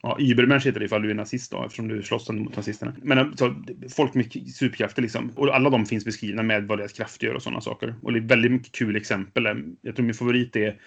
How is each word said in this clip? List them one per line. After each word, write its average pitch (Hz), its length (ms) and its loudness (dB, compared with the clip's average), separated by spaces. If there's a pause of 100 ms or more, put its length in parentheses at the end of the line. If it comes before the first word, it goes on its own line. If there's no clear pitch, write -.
Ja, 120 180 -2
Übermensch 131 460 6
heter 110 140 0
det 104 60 -2
ifall 107 160 0
du 107 80 0
är 104 40 0
nazist 107 380 -6
då, - 120 -6
eftersom 113 240 -8
du 107 140 -6
slåss 113 280 -4
mot 107 260 -4
nazisterna. 107 460 -6
Men, 135 160 4
eh, 135 160 4
så, 123 200 0 (420)
folk 147 180 2
med 117 180 0
k-, - 80 -8 (140)
superkrafter, 117 480 -2
liksom. 117 340 -4
Och 139 180 2
alla 135 160 4
de 113 160 4
finns 107 180 -2
beskrivna 107 380 -4
med 110 240 2
vad 107 120 0
deras 104 140 -8
krafter - 340 -8
gör 110 80 -2
och 131 80 -6
såna - 180 -6
saker. 117 420 -6
Och 113 100 -2
det 117 60 2
är 110 40 -2
väldigt 113 300 6
mycket 127 200 -2
kul 107 240 0
exempel. 107 680 -2 (180)
Jag 113 140 -8
tror 123 100 2
min 113 80 0
favorit 123 420 0
är 107 200 0 (100)